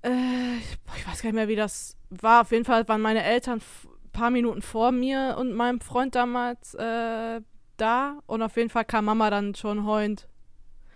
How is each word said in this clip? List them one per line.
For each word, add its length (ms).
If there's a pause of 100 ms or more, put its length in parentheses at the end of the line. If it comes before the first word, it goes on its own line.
äh, 560
ich, 220
boah, 180
ich 100
weiß 140
gar 80
nicht 60
mehr, 120
wie 80
das 400 (140)
war. 320
Auf 100
jeden 140
Fall 220
waren 140
meine 220
Eltern 360
f-, 280 (240)
paar 200
Minuten 320
vor 280
mir 480
und 140
meinem 260
Freund 360
damals, 580
äh, 680 (360)
da. 480
Und 160
auf 160
jeden 140
Fall 140
kam 200
Mama 240
dann 240
schon 320
heulend 420 (680)